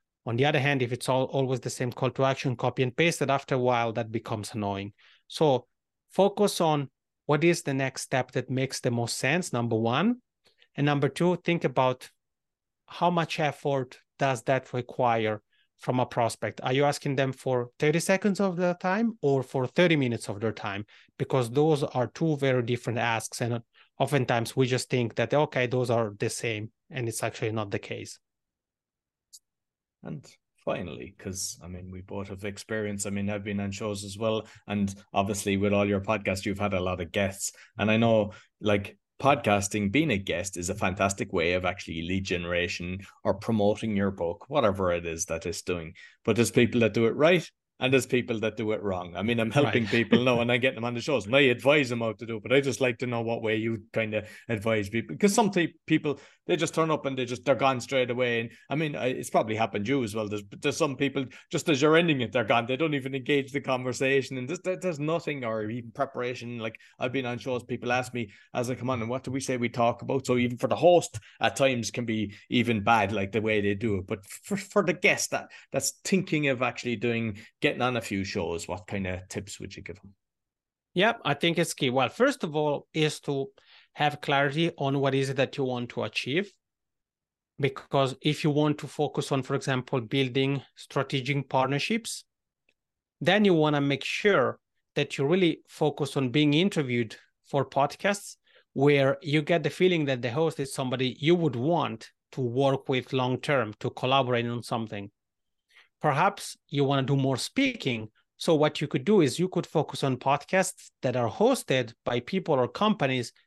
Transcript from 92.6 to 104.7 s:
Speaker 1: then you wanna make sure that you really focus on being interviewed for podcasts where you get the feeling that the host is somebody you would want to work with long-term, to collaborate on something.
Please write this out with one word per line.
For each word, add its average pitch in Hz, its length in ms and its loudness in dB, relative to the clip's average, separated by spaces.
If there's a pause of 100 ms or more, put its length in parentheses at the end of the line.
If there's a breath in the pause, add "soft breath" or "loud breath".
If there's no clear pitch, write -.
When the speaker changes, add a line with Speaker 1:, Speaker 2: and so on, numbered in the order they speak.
Speaker 1:
then 190 240 4
you 190 120 6
wanna 151 260 4
make 139 220 0
sure 139 560 2 (340)
that - 240 -2
you 139 80 0
really 170 420 2
focus 147 480 -2
on 135 140 0
being 147 240 4
interviewed 135 640 0 (280)
for 135 220 -2
podcasts - 720 -2 (360 soft breath)
where 135 500 4
you 151 180 2
get 165 220 2
the 147 80 0
feeling 175 340 2
that 131 160 -2
the 123 80 -2
host 151 300 -2
is 135 140 -6
somebody 127 460 -2
you 151 140 4
would 165 220 2
want 123 560 -2 (220)
to 139 80 -6
work 135 460 0
with 127 260 -2
long-term, 127 640 0
to 123 100 -4
collaborate 127 560 0
on 120 160 -4
something. 107 480 -6 (920 soft breath)